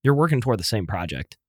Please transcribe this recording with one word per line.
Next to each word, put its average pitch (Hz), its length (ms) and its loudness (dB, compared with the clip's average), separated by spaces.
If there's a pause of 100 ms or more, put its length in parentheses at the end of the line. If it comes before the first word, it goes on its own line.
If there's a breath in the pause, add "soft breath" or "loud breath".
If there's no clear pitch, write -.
You're 139 120 4
working 151 280 2
toward 117 160 0
the 110 60 -6
same 101 220 -2
project. 85 520 -6 (100)